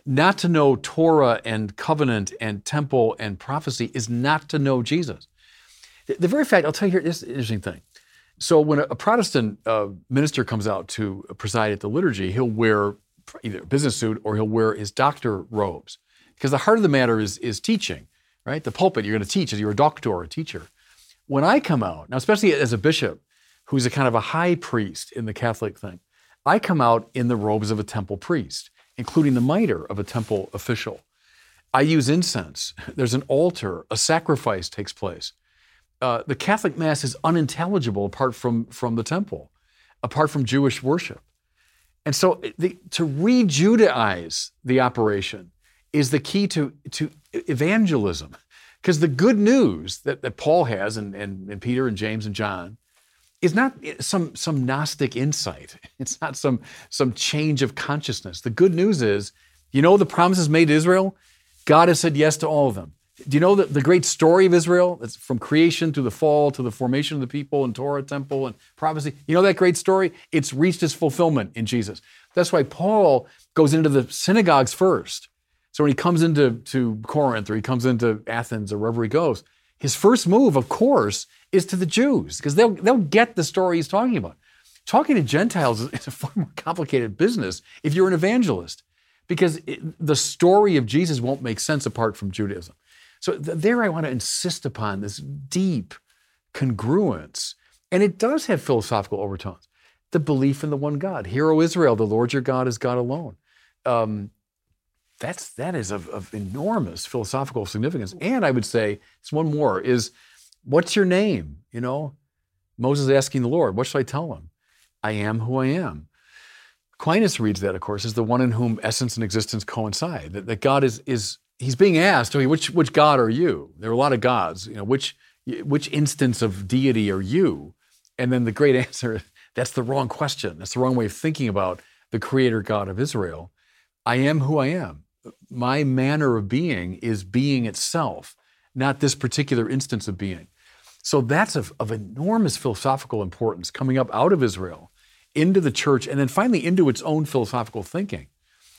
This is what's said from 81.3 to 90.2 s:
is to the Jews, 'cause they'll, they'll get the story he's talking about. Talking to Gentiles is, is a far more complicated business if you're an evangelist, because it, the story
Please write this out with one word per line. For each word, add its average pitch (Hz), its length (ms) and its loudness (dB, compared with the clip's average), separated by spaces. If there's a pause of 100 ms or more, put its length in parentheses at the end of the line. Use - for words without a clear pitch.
is 185 160 2
to - 80 -4
the 180 100 0
Jews, 202 560 0
'cause 143 140 -2
they'll, 226 180 6
they'll 240 240 2
get 214 380 2
the 175 80 -2
story 180 340 0
he's 160 100 -2
talking 226 300 0
about. 92 200 -6 (500)
Talking 285 280 2
to 185 60 4
Gentiles 143 600 0
is, 131 100 -6
is - 160 -8
a 131 40 -10
far - 240 -10
more 180 200 -2
complicated 135 600 -2
business 165 440 -2 (220)
if 147 100 0
you're 185 140 4
an 185 60 2
evangelist, 170 720 0 (440)
because 170 300 2 (100)
it, 135 120 -8 (260)
the 147 100 4
story 190 640 4